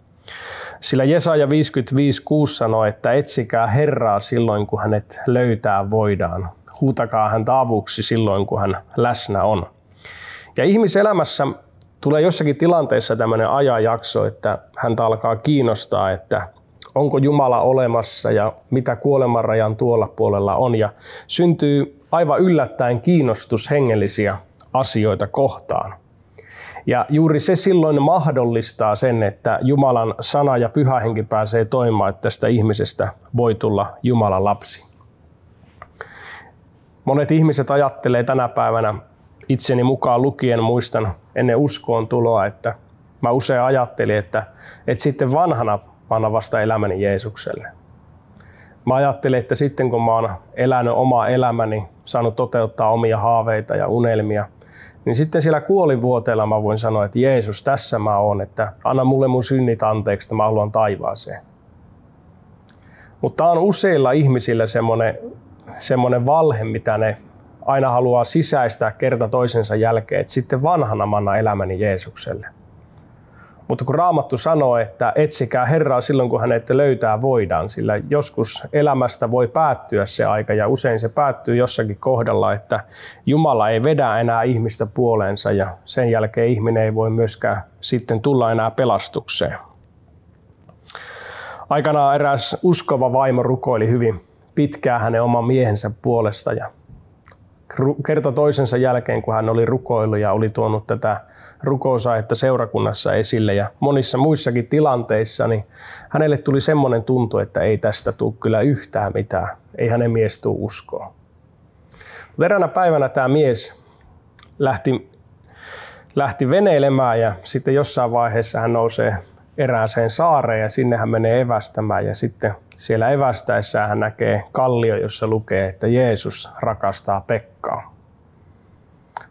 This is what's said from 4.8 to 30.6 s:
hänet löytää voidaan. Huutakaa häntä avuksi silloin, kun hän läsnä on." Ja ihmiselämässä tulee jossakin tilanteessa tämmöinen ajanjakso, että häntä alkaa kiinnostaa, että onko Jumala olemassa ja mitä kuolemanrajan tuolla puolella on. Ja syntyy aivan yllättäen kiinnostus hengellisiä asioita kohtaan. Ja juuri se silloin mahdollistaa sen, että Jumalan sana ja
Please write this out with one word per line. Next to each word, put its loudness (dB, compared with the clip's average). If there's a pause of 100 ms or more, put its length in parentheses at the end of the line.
hänet -4
löytää 0
voidaan. -2 (320)
Huutakaa 0
häntä 0
avuksi -2
silloin, 0
kun -4
hän -2 (200)
läsnä -2
on." 0 (920)
Ja 0
ihmiselämässä 2 (540)
tulee 2
jossakin 2
tilanteessa 2
tämmöinen 2
ajanjakso, 0
että -4 (200)
häntä 0
alkaa 0
kiinnostaa, 0
että -6 (480)
onko 0
Jumala 2
olemassa 0
ja 0 (160)
mitä -2
kuolemanrajan 0
tuolla 0
puolella 0
on. 0
Ja 0 (380)
syntyy 0 (100)
aivan 2
yllättäen 2
kiinnostus 0
hengellisiä 0 (360)
asioita 0
kohtaan. -2 (920)
Ja 0
juuri 2
se 2
silloin 2
mahdollistaa 0
sen, 0
että -2
Jumalan 2
sana 0
ja 0